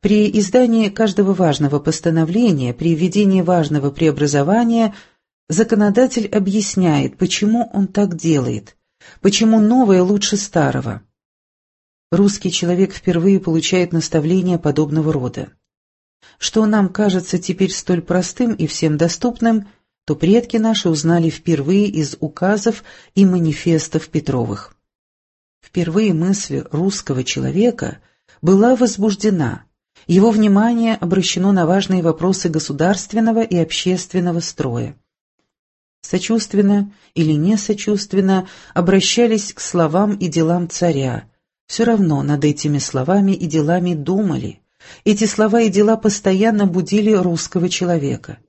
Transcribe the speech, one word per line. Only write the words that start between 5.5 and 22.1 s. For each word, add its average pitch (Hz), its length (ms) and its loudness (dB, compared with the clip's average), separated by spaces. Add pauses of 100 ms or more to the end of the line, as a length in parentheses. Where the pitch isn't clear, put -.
законодатель 214 800 2
объясняет, 185 920 0
почему 220 560 0
он 196 140 -2
так 190 280 -2
делает, 139 600 -2 (440)
почему 220 400 4
новое 208 420 4
лучше 202 340 0
старого. 131 640 -2 (1080)
Русский 196 400 0
человек 180 440 0
впервые 180 460 2
получает 170 520 0
наставления 165 680 0
подобного 151 540 0
рода. 127 380 -6 (880)
Что - 280 0
нам 208 220 2
кажется 185 500 0
теперь 180 340 -2
столь - 280 -2
простым 185 540 -2
и 165 120 -4
всем 151 300 -2
доступным, 220 720 -2 (380)
то 151 80 -2
предки 220 420 2
наши 220 320 0
узнали 165 400 2
впервые 165 600 0
из 151 320 -4